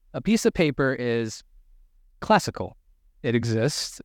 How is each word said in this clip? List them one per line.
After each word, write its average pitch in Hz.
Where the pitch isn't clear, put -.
a 131
piece 220
of 214
paper 143
is 117
classical. -
It 117
exists. 113